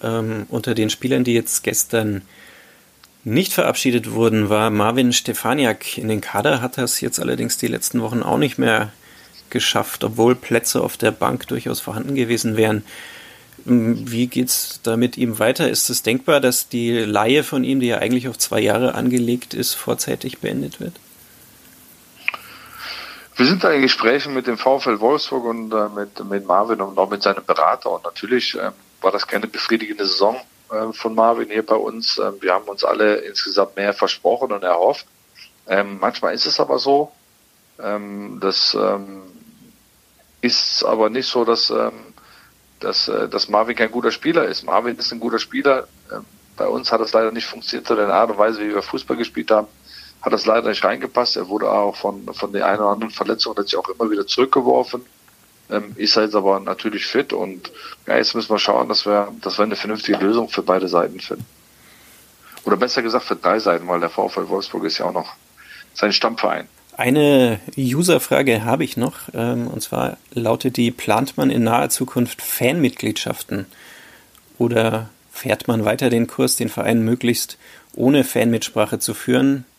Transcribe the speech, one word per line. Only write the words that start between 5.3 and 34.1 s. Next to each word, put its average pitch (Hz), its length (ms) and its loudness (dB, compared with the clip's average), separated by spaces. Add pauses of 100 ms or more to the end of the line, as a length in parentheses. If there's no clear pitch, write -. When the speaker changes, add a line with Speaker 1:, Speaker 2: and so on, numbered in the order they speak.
Speaker 1:
in 110 120 -4
den 110 120 0
Kader, 123 400 0
hat 127 180 -6
das 123 220 -2
jetzt 123 200 -4
allerdings 120 380 -2
die 117 100 -2
letzten 117 340 -2
Wochen 113 220 -2
auch - 140 0
nicht 143 200 0
mehr 110 340 2 (580)
geschafft, - 520 -2
obwohl 113 320 4
Plätze 120 480 0
auf - 140 -2
der 117 160 2
Bank - 340 -2
durchaus - 320 -4
vorhanden - 380 -4
gewesen 117 400 0
wären. 110 280 2 (840)
Ähm, 113 440 2
wie 117 160 0
geht's - 560 -4
da 113 140 0
mit 123 200 2
ihm 117 220 -2
weiter? 123 320 2
Ist - 180 0
es 120 140 -2
denkbar, 131 380 2
dass 123 280 0
die 117 300 0
Leihe 110 460 2
von 135 180 0
ihm, 135 160 2
die 120 100 2
ja 113 100 2
eigentlich 123 300 0
auf 117 100 -8
zwei - 220 0
Jahre 110 360 2
angelegt 123 580 0
ist, 123 200 -4
vorzeitig 123 680 -6
beendet - 400 -6
wird? 175 140 -8 (2500)
Speaker 2:
Wir 123 100 4
sind 180 180 2
da 185 60 6
in 143 100 2
Gesprächen 135 540 2
mit 123 120 -2
dem 117 120 -2
VfL 131 420 2
Wolfsburg 131 440 0
und, 113 280 -4
äh, 107 160 0
mit, 104 400 -8
mit 98 180 -4
Marvin 101 360 2
und 98 160 -2
auch 95 100 4
mit 101 140 -4
seinem 98 240 0
Berater. 87 440 2
Und 87 140 -4
natürlich, 113 500 -2
ähm, 98 180 -4 (280)
war 95 120 2
das 101 140 -4
keine 104 200 -2
befriedigende 104 600 -2
Saison, 98 300 2 (340)
äh, 110 220 -4
von 110 220 -6
Marvin 113 340 4
hier 107 160 0
bei 110 120 2
uns. 110 420 -2
Ähm, 101 220 -2
wir 92 120 2
haben 98 160 0
uns 101 160 -4
alle 104 320 2
insgesamt 98 600 -2
mehr 101 180 -2
versprochen 113 580 0